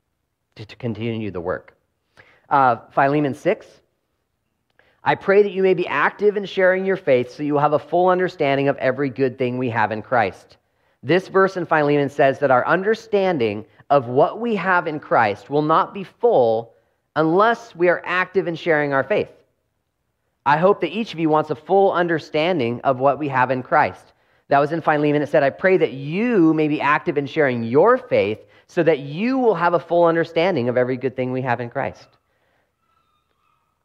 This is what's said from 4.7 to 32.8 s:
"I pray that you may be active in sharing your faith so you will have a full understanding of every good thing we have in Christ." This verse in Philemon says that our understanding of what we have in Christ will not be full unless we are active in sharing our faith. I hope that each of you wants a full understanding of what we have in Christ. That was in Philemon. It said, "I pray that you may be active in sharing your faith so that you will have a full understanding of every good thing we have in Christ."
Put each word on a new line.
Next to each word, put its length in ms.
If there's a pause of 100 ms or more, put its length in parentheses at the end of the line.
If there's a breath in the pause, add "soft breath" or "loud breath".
"I 120
pray 260
that 120
you 100
may 100
be 140
active 500
in 80
sharing 400
your 120
faith 340
so 100
you 120
will 80
have 120
a 60
full 300
understanding 580
of 100
every 320
good 300
thing 180
we 140
have 200
in 120
Christ." 540 (460)
This 260
verse 280
in 80
Philemon 440
says 280
that 140
our 160
understanding 1000 (240 soft breath)
of 180
what 320
we 160
have 300
in 140
Christ 500
will 140
not 320
be 80
full 720 (400)
unless 600
we 140
are 160
active 420
in 60
sharing 400
our 100
faith. 280 (1120)
I 120
hope 240
that 100
each 220
of 60
you 100
wants 200
a 60
full 360
understanding 920
of 160
what 200
we 100
have 220
in 120
Christ. 500 (340)
That 120
was 120
in 100
Philemon. 400
It 80
said, 140
"I 60
pray 280
that 160
you 600
may 140
be 140
active 360
in 80
sharing 380
your 340
faith 420 (280 soft breath)
so 160
that 160
you 380
will 180
have 180
a 60
full 260
understanding 640
of 80
every 200
good 180
thing 160
we 100
have 200
in 80
Christ." 380 (1800)